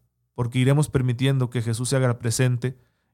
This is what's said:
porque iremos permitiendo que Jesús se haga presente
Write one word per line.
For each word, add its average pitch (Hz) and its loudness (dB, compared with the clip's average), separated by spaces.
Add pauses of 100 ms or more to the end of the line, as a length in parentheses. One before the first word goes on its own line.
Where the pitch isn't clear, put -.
(340)
porque 120 -4
iremos 139 4
permitiendo 127 0
que 123 -4
Jesús 117 -4
se 135 0
haga 123 0
presente 127 -2 (360)